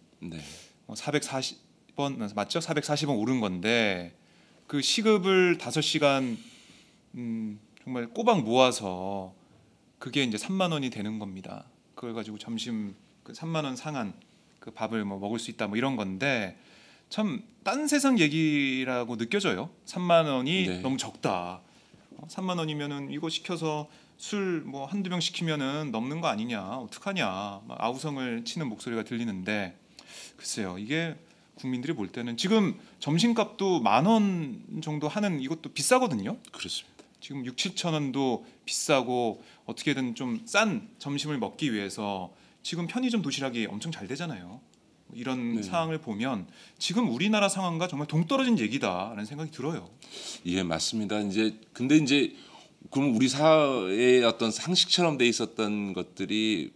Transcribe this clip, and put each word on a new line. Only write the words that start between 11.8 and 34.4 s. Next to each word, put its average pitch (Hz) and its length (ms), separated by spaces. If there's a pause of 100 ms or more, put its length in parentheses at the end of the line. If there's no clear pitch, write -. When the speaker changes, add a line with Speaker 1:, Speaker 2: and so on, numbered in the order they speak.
Speaker 2:
그걸 117 200
가지고 107 240
점심 110 560 (280)
그 123 120
삼만 160 300
원 131 120
상한 127 360 (480)
그 113 100
밥을 110 340
뭐 98 140
먹을 104 200
수 117 120
있다 110 160
뭐 104 100
이런 131 200
건데 104 600 (520)
참 202 320 (240)
딴 277 220
세상 277 320
얘기라고 131 1000
느껴져요. 123 500 (160)
삼만 170 420
원이 147 400
Speaker 1:
네. 180 140
Speaker 2:
너무 131 160
적다. 92 640 (560)
어, - 120
삼만 185 280
원이면은 143 540
이거 151 180
시켜서 156 600 (300)
술 185 480
뭐 139 180
한두 185 240
병 180 120
시키면은 147 720
넘는 131 280
거 170 60
아니냐, 113 340
어떡하냐, 123 640 (420)
막 120 120
아우성을 127 680
치는 156 240
목소리가 110 360
들리는데, 104 760 (580)
글쎄요, 92 420
이게 151 360 (400)
국민들이 127 380
볼 104 160
때는 117 280
지금 190 420 (200)
점심값도 196 840
만 113 260
원 185 760